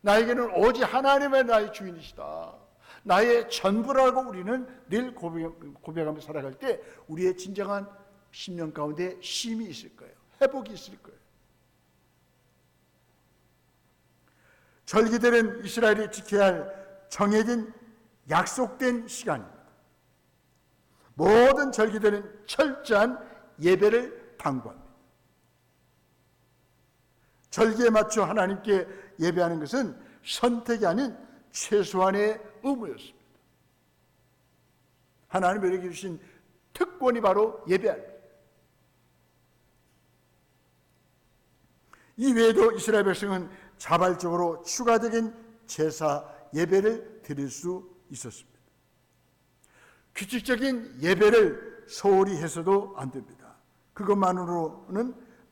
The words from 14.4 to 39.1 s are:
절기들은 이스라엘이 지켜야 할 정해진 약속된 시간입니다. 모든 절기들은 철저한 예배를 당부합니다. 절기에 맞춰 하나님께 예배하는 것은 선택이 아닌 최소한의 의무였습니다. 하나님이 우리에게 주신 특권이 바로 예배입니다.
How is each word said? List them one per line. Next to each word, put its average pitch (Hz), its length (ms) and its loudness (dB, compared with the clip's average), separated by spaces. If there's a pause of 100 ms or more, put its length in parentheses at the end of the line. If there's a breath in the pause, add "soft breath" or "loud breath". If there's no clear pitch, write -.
절기들은 226 800 2
이스라엘이 214 460 0
지켜야 202 340 0
할 - 640 -4
정해진 214 640 0 (560)
약속된 233 800 -2
시간입니다. 127 500 -8 (1600 soft breath)
모든 247 540 6
절기들은 208 720 -2
철저한 254 720 0 (420 loud breath)
예배를 208 800 0
당부합니다. 127 500 -8 (2500)
절기에 226 400 2
맞춰 214 340 2
하나님께 196 640 0 (320 loud breath)
예배하는 170 400 0
것은 160 400 -4 (240 loud breath)
선택이 233 640 -2
아닌 214 320 0 (340 loud breath)
최소한의 196 880 0 (220)
의무였습니다. 220 560 -8 (2000)
하나님이 190 400 0
우리에게 180 220 -4
주신 175 320 -12 (500 soft breath)
특권이 254 480 -2
바로 214 480 2
예배입니다. 190 460 -2 (4000 soft breath)